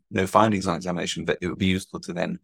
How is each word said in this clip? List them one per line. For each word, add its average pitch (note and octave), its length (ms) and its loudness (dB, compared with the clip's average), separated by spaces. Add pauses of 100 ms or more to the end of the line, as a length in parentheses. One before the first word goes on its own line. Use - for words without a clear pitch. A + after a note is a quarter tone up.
(100)
no F#2+ 160 0
findings G#2 400 4
on F2 80 0
examination, F2 520 -4
but E2+ 160 2
it F2+ 60 -2
would E2 100 -6
be F#2+ 80 2
useful F#2 340 0
to F2 140 -10
then F2 300 -4